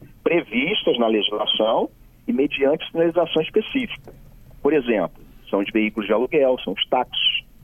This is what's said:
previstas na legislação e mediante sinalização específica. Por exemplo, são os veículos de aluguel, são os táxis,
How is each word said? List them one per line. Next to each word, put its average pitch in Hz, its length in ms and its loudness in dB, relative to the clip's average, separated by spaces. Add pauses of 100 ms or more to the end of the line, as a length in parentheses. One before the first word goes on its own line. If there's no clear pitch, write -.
(220)
previstas 151 760 0
na 117 80 2
legislação 110 840 0 (400)
e 117 40 -2
mediante 139 580 0
sinalização 165 520 2
específica. - 720 -4 (500)
Por 143 100 2
exemplo, 117 500 0 (260)
são 98 120 0
os 98 120 -4
veículos 107 340 0
de 104 60 0
aluguel, 127 500 2
são - 120 -6
os - 140 -4
táxis, - 560 -2 (200)